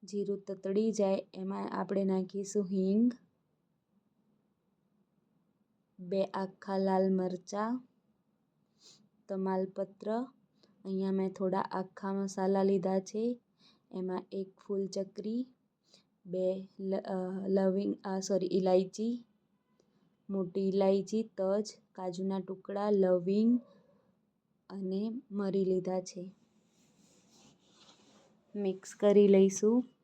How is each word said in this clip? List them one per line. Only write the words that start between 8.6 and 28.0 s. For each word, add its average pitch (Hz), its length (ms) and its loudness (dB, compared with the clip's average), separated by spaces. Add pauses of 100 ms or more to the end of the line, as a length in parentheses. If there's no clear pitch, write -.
તમાલપત્ર. 190 840 -4 (760)
અહીંયા 190 260 -2
મેં 190 220 0
થોડા 190 260 -2
આખા 190 540 -6
મસાલા 196 500 0
લીધા 190 360 2
છે. 220 400 -6 (520)
એમાં 185 400 -6
એક 190 180 -8 (100)
ફૂલ 196 280 -6
ચક્રી, 196 580 -6 (800)
બે 185 420 -2 (120)
લ-, 190 200 -2
અ, 190 480 -6
લવિંગ, 190 560 2
અ, 190 160 -4
સોરી, 190 280 0
ઇલાયચી, 190 800 0 (1040)
મોટી 196 400 -2
ઇલાયચી, 196 540 2
તજ, 202 540 -4 (140)
કાજુના 185 480 -6
ટુકડા, 190 520 -6
લવિંગ 196 680 4 (1120)
અને 196 520 -6 (100)
મરી 196 340 0
લીધા 185 360 0
છે. 185 300 -14 (2250)